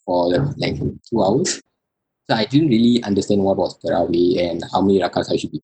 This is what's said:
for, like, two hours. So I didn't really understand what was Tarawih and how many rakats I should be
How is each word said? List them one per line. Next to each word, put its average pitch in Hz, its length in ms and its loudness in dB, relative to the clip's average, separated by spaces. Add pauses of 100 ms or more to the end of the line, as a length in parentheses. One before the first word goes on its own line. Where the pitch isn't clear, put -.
for, 90 240 0 (280)
like, - 200 -4 (320)
two 113 140 -2
hours. 120 380 0 (680)
So 120 80 0
I 110 80 0
didn't 151 240 2
really 120 340 4
understand 101 400 0
what 95 140 0
was 87 240 -4
Tarawih 87 580 0
and 85 240 -4 (100)
how 92 100 0
many 98 180 4
rakats 87 320 -2
I 85 40 0
should 78 160 -4
be 76 120 -10